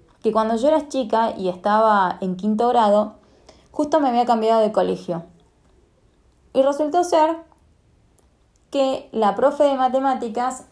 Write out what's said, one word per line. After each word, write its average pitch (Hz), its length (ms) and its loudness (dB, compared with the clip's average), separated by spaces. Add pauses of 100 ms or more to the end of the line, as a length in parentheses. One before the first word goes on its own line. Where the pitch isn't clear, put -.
(220)
que 220 100 0
cuando 220 240 0
yo 233 100 0
era 311 220 0
chica 226 480 -2
y 190 120 -4
estaba 202 720 0
en 185 160 -4
quinto 214 320 0
grado, 214 460 2 (560)
justo 302 300 0
me 277 80 0
había 240 180 2
cambiado 226 340 2
de 214 120 2
colegio. 180 520 -2 (1300)
Y 262 100 2
resultó 302 420 0
ser 320 320 2 (1300)
que 269 420 -2
la 208 240 0
profe 285 280 2
de 277 120 2
matemáticas 254 960 -2